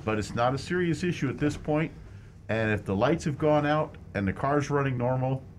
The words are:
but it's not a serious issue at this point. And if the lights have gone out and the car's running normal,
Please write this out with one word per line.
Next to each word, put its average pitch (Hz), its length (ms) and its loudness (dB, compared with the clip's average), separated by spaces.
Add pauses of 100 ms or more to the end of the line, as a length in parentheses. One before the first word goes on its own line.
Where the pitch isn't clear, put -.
but 110 140 0
it's - 160 -4
not 120 200 2
a 135 40 -2
serious 175 460 0
issue 156 240 0
at 117 100 -4
this 147 180 0
point. 156 360 -2 (560)
And 110 240 2
if 101 120 -2
the 98 100 0
lights 139 300 2
have 143 140 -2
gone 151 280 4
out 151 300 0 (180)
and 101 120 0
the 92 60 2
car's 143 380 0
running 139 260 2
normal, 131 460 0 (160)